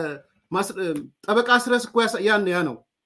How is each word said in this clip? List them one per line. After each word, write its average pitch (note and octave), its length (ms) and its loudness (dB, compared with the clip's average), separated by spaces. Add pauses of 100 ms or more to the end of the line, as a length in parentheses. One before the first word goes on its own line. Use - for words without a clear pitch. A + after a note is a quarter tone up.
(520)
ማስ-፣ F#3+ 200 -2 (480)
ጠበቃ A#3+ 320 0
አስረስ A#3+ 320 2
እኮ - 140 -4
ያሳ-፣ A3+ 220 0
ያን G#3 260 2
ያ F3+ 160 0
ነው። C3 140 -4 (300)